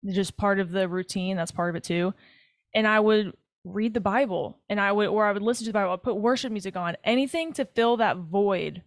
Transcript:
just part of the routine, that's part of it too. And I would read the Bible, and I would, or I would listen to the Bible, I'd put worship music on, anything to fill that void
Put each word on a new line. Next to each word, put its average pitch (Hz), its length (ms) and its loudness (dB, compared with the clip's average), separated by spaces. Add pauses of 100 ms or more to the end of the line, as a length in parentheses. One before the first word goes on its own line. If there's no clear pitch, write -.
(100)
just 190 260 -2
part 196 220 2
of 180 140 -2
the 190 160 0
routine, 185 480 -4
that's 170 160 -4
part 175 180 -2
of 165 60 -4
it - 80 -8
too. 175 280 0 (600)
And 220 140 2
I 214 140 4
would 214 360 2 (280)
read 214 300 -2
the 233 60 0
Bible, 196 580 0 (100)
and 208 120 -2
I 202 120 2
would, 208 160 2
or 214 180 2
I 208 60 2
would 202 100 -2
listen 233 220 -2
to 226 60 -6
the 208 40 -8
Bible, 196 180 2
I'd 185 100 -6
put 226 140 -2
worship 240 340 0
music 196 260 -6
on, 170 280 -4
anything 277 500 0
to 277 100 -2
fill 233 340 2
that 214 180 2
void 180 680 0